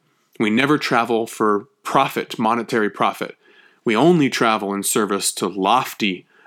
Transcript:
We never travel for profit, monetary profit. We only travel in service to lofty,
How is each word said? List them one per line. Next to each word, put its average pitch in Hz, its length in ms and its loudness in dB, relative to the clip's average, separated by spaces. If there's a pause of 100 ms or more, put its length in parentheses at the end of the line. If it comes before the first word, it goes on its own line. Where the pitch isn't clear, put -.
(400)
We 107 100 0
never 139 280 2
travel 117 500 0
for 107 400 0 (160)
profit, - 560 -2
monetary 113 500 0
profit. - 460 -4 (480)
We 110 140 0
only 151 320 4
travel 107 440 0
in 98 100 -4
service 101 500 -2
to 104 140 -4
lofty, 98 760 0 (220)